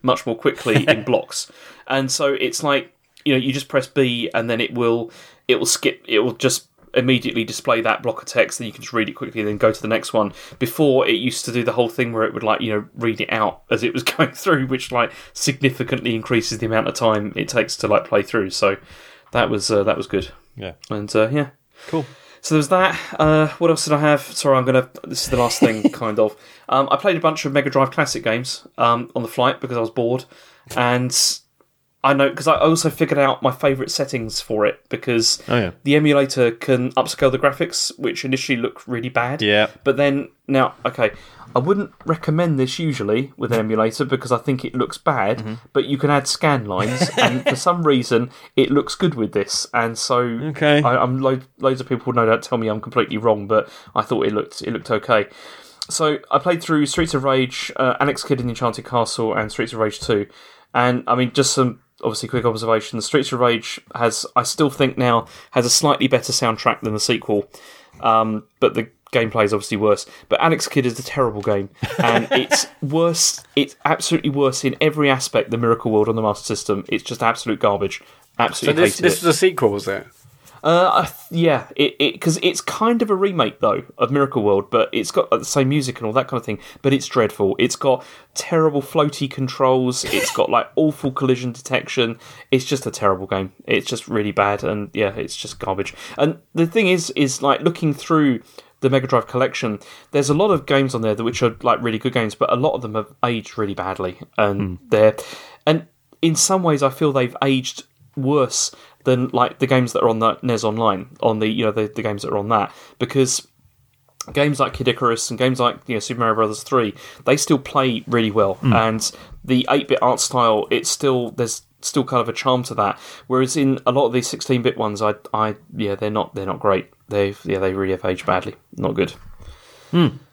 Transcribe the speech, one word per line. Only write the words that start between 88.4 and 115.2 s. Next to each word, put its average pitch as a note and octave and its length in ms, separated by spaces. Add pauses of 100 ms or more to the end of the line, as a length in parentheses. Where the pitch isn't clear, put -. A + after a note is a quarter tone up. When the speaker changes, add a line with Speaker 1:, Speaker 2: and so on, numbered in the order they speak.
Speaker 1:
floaty D3 480
controls, C3 720
it's - 280
got, - 180
like, A#2+ 220
<laughs> - 40
awful D3 360
collision B2+ 400
detection, A#2 640 (320)
it's B2+ 160
just C3+ 220
a G#2+ 40
terrible F#2+ 360
game. F#2+ 260 (120)
It's - 200
just - 220
really G#2 240
bad, G2+ 320
and, G#2 300
yeah, G2+ 220
it's - 220
just - 220
garbage. G2 340 (240)
And D#3 220 (160)
the E3 120
thing G3+ 200
is, F3+ 240
is, C3+ 320
like, C#3 180
looking - 320
through C#3+ 480 (380)
the C3+ 100
Mega C3 180
Drive A#2 200
collection, B2 520 (320)
there's C#3+ 200
a - 20
lot G3 160
of D#3 160
games C3+ 300
on A2+ 60
there A2 120
that, A2+ 100
which A2+ 200
are, A2+ 180
like, A#2 220
really A2 160
good B2+ 140
games, A2+ 200
but - 180
a B2+ 60
lot C#3+ 160
of B2 80
them G#2+ 140
have A2 180 (100)
aged A#2 360
really G2+ 160
badly, F#2 420 (220)
and G2+ 200 (200)
Speaker 2:
Hmm. - 100
Speaker 1:
they're, G#2+ 260 (520)
and D#3+ 180 (380)
in E3 120
some F#3+ 280
ways D3+ 180
I C#3 80
feel C#3+ 240
they've B2+ 300
aged C3 400 (320)
worse C#3 560 (320)
than, B2+ 260
like, - 300
the C3+ 80
games B2+ 260
that - 100
are A#2 60
on A2+ 100
the A2 220
nes A#2 240
Online, G#2+ 420 (140)
on A2 180
the, A2 80
you A2+ 160
know, A2 80
the, G#2+ 240
the A#2 60
games G#2 220
that - 100
are G#2+ 40
on G2+ 120
that, G#2+ 240 (260)
because B2+ 480 (880)
games C#3+ 260
like C3+ 140
Kid A#2+ 160
Icarus A#2 400